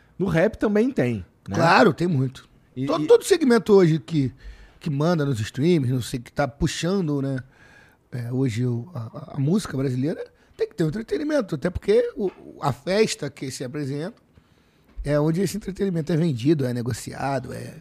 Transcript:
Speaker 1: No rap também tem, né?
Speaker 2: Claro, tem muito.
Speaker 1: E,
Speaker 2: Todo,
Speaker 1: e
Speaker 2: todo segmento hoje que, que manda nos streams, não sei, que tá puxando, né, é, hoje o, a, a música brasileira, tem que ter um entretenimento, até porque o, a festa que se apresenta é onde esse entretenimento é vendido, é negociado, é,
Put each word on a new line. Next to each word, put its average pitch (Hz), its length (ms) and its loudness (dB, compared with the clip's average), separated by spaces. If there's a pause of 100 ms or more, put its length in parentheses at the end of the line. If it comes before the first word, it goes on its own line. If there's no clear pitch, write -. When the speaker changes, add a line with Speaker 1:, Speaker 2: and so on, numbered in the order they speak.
(180)
Speaker 1:
No 180 100 -2
rap 170 300 2
também 214 320 2
tem, 123 360 -2 (220)
né? 95 80 -6
Speaker 2:
Claro, 175 380 6
tem 170 140 -2
muito. 131 400 -2 (280)
Speaker 1:
E, 131 100 -4
Speaker 2:
Todo, 311 180 0
Speaker 1:
e 302 40 -4
Speaker 2:
todo 466 180 8
segmento 233 480 4
hoje 165 260 8
que, 139 340 -2 (460)
que 170 100 -6
manda 151 360 0
nos 131 160 -2
streams, 135 500 0
não 131 100 -2
sei, 127 200 -8
que - 100 -18
tá 143 160 -2
puxando, 165 760 -2
né, 135 180 -4 (720)
é, 120 180 -8
hoje 127 340 -2
o, 120 300 -4
a, - 400 -12
a - 40 -8
música 160 360 0
brasileira, 135 480 -2 (320)
tem 440 140 -4
que - 60 -20
ter 165 100 0
um - 20 2
entretenimento, 269 680 -2
até 175 140 -2
porque 247 460 0
o, 202 160 -4 (300)
a 143 100 -2
festa 185 580 -2
que 131 220 -10
se - 140 -10
apresenta 143 500 -6 (880)
é 147 160 2
onde 160 220 2
esse 196 160 -2
entretenimento 180 560 -2
é - 20 2
vendido, 147 500 2
é 123 80 -2
negociado, 127 800 -6
é, 117 300 -12